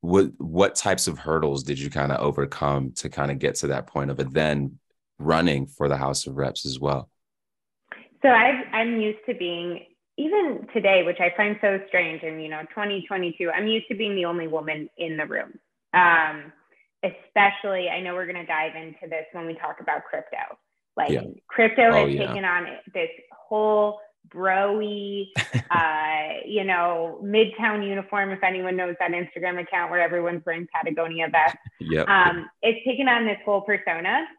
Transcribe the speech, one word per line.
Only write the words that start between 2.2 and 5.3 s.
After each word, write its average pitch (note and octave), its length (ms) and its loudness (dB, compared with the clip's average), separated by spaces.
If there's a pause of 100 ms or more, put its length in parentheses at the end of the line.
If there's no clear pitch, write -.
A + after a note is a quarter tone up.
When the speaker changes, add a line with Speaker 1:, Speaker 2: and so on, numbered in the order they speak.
Speaker 1:
overcome C#2+ 720 -2
to - 160 -8
kinda C#2+ 260 -2
get C2+ 220 0
to - 120 -2
that C2 180 -2
point C#2 240 -4
of C2+ 100 -4
it C2+ 120 -4
then D2 460 0 (400)
running D2+ 480 2